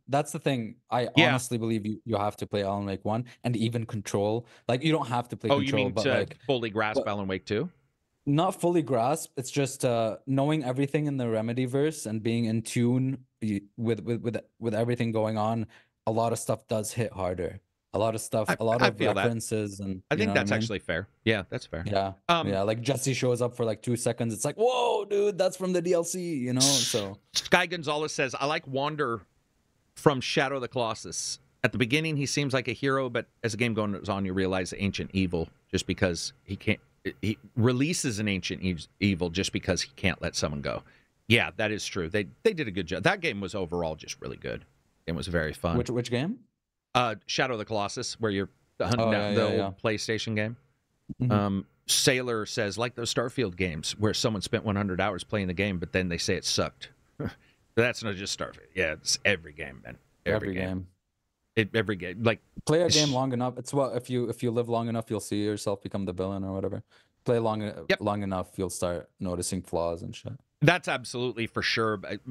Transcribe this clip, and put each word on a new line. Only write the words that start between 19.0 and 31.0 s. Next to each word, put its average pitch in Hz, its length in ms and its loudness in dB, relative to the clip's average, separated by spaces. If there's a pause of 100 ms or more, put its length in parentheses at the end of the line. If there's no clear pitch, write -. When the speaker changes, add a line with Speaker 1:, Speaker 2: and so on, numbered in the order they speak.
Speaker 2:
that. 98 120 2
Speaker 1:
references, 107 560 -2
and 95 280 -6
Speaker 2:
I 143 40 -2
Speaker 1:
you 156 60 2
Speaker 2:
think 220 80 2
Speaker 1:
know 202 40 2
what - 60 2
I - 60 4
Speaker 2:
that's 101 80 0
Speaker 1:
mean? 113 100 2
Speaker 2:
actually 110 180 -2
fair. 87 300 -4 (160)
Yeah, 110 240 4
that's - 160 -8
fair. 82 200 -6
Speaker 1:
Yeah. 98 280 0 (160)
Speaker 2:
Um, 170 180 2
Speaker 1:
Yeah, 98 140 2
like, 110 200 0
Jesse 131 320 0
shows 123 280 0
up 120 120 0
for, 120 120 -2
like, 110 160 -2
two 120 160 0
seconds. 117 360 -2
It's - 120 -2
like, 147 100 -2
"Whoa, 240 480 2
dude, 202 340 2
that's 185 200 2
from 185 160 0
the 175 80 2
D 175 100 2
L 170 140 4
C," 175 300 -4
you 123 180 0
know? 127 80 2
So 123 560 2 (160)
Speaker 2:
Sky 180 320 4
Gonzalez 151 480 -4
says, 135 260 0
"I 139 60 0
like 160 200 -2
Wander 135 580 -2 (760)
from 135 240 6
Shadow 139 340 0
of 131 60 -4
the 120 80 -4
Colossus. 113 720 -4 (260)